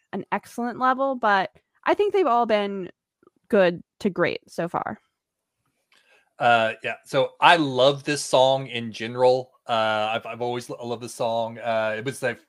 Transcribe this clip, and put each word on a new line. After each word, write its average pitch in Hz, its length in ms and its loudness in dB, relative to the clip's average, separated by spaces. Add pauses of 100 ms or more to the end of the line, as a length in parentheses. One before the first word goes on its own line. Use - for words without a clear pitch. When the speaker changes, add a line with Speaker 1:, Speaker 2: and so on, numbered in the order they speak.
(120)
Speaker 1:
an 196 200 -8
excellent 226 480 -8
level, 262 360 0
but 202 360 2 (340)
I 320 80 2
think 403 200 0
they've 381 120 2
all 240 220 2
been 202 420 -2 (580)
good 180 340 4 (200)
to 208 80 0
great 170 380 -2
so 170 200 -6
far. - 320 -6 (1400)
Speaker 2:
Uh, 117 340 4 (100)
yeah, 113 120 -6 (100)
so 135 340 -2
I 170 180 8
love 139 460 2
this - 200 -4
song 135 440 2
in 117 240 -8
general. 123 600 0 (160)
Uh, 110 460 0
I've, - 120 -6
I've 117 160 -10
always 120 280 -6
lo-, 123 160 -12
loved 117 180 -8
this 117 100 -14
song. 117 460 -4
Uh, 110 380 -2
it 110 60 -10
was 131 160 -8
the 120 180 -4 (120)